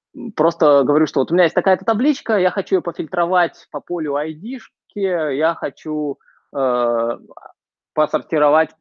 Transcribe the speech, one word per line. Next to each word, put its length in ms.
просто 480
говорю, 240
что 120
вот 120
у 40
меня 100
есть 100
такая-то 300
табличка, 520
я 140
хочу 240
ее 60
пофильтровать 920
по 100
полю 340
ай 180
ди-шки, 640
я 560
хочу, 640
э, 640
посортировать 880